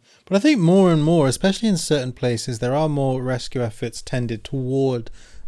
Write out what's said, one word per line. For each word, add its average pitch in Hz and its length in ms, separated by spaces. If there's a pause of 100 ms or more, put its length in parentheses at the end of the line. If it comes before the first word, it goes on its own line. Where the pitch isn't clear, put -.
(260)
but 190 100
I 196 40
think 285 200
more 180 320
and 156 120
more, 160 240
especially 196 420
in 185 80
certain 135 340
places, 120 480
there 123 160
are 156 140
more 135 340
rescue 127 400
efforts - 380
tended 117 420
toward, 131 680 (380)